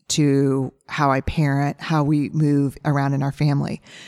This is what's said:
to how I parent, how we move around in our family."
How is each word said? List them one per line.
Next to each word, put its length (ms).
to 640
how 220
I 100
parent, 600
how 240
we 260
move 540
around 280
in 100
our 100
family." 500